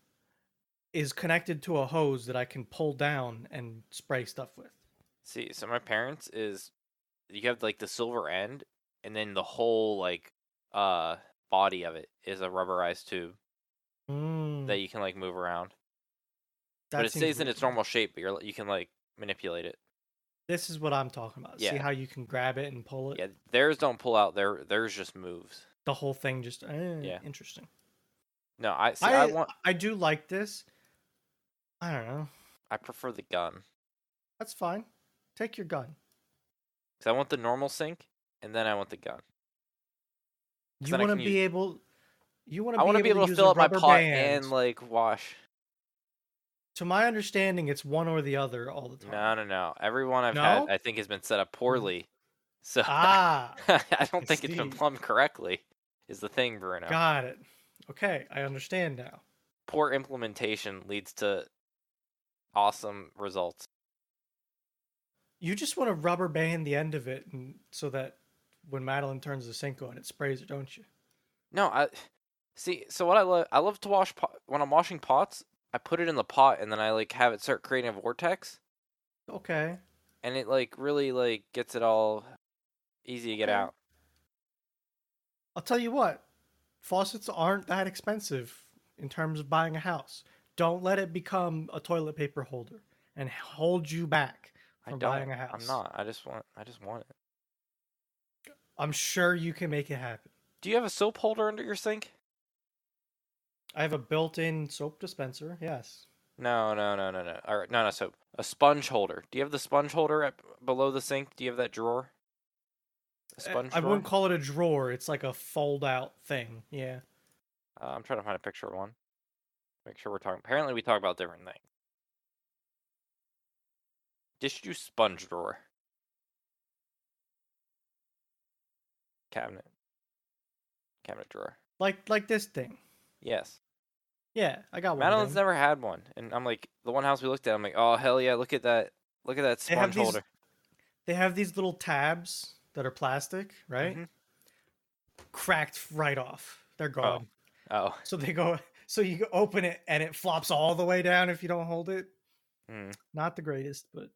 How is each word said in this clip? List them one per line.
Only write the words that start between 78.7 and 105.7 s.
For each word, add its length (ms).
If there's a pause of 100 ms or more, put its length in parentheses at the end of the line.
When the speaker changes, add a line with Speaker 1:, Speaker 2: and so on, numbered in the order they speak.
Speaker 1:
Okay. 480 (460)
Speaker 2:
And 120
it, 120
like, 300
really, 340
like, 320 (100)
gets 220
it 80
all 420 (800)
easy 260
to 60
get 120
Speaker 1:
Okay. 80
Speaker 2:
out. 160 (1800)
Speaker 1:
I'll 80
tell 160
you 120
what, 320 (560)
faucets 500
aren't 380
that 200
expensive 760 (340)
in 120
terms 300
of 100
buying 260
a 40
house. 440 (320)
Don't 280
let 160
it 140
become 600
a 60
toilet 360
paper 280
holder 380 (340)
and 140
hold 600
you 180
back 460 (320)
Speaker 2:
I 60
Speaker 1:
from 80
Speaker 2:
don't. 120
Speaker 1:
buying 200
a 40
Speaker 2:
I'm 140
Speaker 1:
house. 180
Speaker 2:
not. 280
I 80
just 220
want, 200 (100)
I 80
just 200
want 260
it. 1400 (240)
Speaker 1:
I'm 140
sure 440
you 180
can 160
make 220
it 60
happen. 340 (300)
Speaker 2:
Do 80
you 60
have 100
a 40
soap 280
holder 300
under 160
your 120
sink? 380 (1600)
Speaker 1:
I 100
have 100
a 40
built-in 720
soap 300
dispenser, 640
yes. 460 (300)